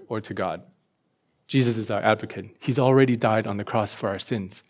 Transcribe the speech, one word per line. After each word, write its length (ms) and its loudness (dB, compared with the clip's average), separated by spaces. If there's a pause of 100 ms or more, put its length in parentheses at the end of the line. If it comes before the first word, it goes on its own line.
or 140 -6
to 120 -12
God. 300 -4 (840)
Jesus 300 2
is 140 -6
our 100 0
advocate. 580 0
He's 200 0
already 360 6
died 300 0
on 120 -6
the 60 -6
cross 300 -2
for 160 -6
our 100 -4
sins. 500 -6